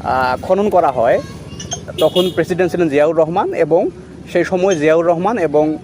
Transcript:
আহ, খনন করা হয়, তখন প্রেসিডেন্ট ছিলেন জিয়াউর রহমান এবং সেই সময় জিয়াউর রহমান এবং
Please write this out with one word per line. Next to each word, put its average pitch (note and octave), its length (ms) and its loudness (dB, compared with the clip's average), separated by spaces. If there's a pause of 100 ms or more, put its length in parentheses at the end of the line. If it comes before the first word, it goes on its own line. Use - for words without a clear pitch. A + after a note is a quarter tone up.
আহ, B2+ 380 0
খনন G3 280 0
করা E3+ 220 2
হয়, B2+ 300 2 (760)
তখন E3+ 360 2
প্রেসিডেন্ট E3+ 360 -2
ছিলেন F3 180 0
জিয়াউর D3 260 2
রহমান F3 380 0
এবং E3+ 360 2 (420)
সেই F3 120 2
সময় F#3 320 0
জিয়াউর D#3 300 4
রহমান F3+ 320 0
এবং D3+ 460 0